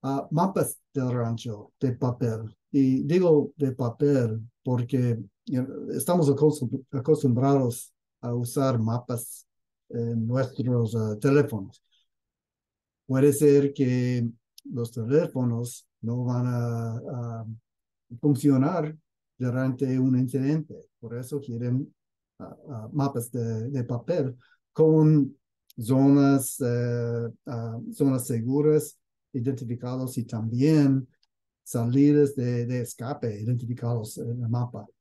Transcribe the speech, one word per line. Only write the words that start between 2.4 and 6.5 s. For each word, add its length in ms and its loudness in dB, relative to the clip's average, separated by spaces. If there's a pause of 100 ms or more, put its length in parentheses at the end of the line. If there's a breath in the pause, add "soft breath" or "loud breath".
Y 320 2
digo 520 4
de 180 0
papel 680 0 (220)
porque, 560 0 (320)
eh, 160 -2 (240)
estamos 380 2
acostum-, 640 2